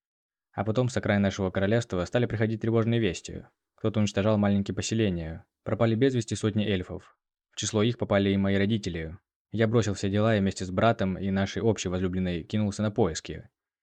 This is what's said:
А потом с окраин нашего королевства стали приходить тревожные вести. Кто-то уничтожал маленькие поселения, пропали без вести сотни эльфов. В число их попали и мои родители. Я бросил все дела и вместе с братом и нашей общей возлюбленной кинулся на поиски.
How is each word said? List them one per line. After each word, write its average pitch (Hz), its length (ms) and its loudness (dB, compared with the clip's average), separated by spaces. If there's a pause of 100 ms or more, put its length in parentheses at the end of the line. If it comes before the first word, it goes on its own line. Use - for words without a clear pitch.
(540)
А 104 100 -4
потом 117 260 0
с - 80 -4
окраин 101 240 2
нашего 98 280 0
королевства 98 560 0
стали 123 200 0
приходить 110 360 -2
тревожные 113 380 2
вести. 90 460 -4 (300)
Кто-то 107 240 -2
уничтожал 104 380 2
маленькие 101 380 2
поселения, 90 680 -2 (180)
пропали 113 320 2
без 127 180 4
вести 117 220 -2
сотни 104 300 0
эльфов. 92 520 -4 (340)
В - 40 -20
число 107 260 0
их 120 160 2
попали 101 320 2
и 98 80 2
мои 98 200 2
родители. 92 600 -2 (340)
Я 110 160 0
бросил 107 260 2
все 98 160 -4
дела 107 260 2
и 101 40 2
вместе 98 260 0
с 90 40 -8
братом 95 480 0
и 95 140 -4
нашей 95 300 -2
общей 98 280 0
возлюбленной 90 540 -2
кинулся 107 400 -2
на 107 80 0
поиски. 85 580 -4 (340)